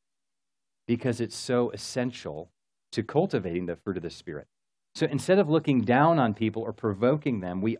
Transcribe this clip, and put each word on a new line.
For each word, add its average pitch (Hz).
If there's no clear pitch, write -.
because 120
it's 110
so 123
essential 107
to 110
cultivating 90
the 85
fruit 92
of 85
the 82
Spirit. 73
So 156
instead 156
of 175
looking 147
down 139
on 110
people 110
or 107
provoking 120
them, 92
we 110